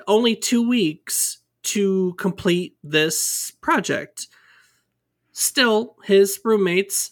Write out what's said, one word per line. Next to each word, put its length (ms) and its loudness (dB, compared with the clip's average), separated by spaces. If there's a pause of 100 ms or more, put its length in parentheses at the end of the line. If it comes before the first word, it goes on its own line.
only 280 2
two 320 0
weeks 720 -2 (240)
to 500 0
complete 720 -2
this 680 -2 (100)
project. 640 -4 (1040)
Still, 720 0
his 400 4
roommates, 680 0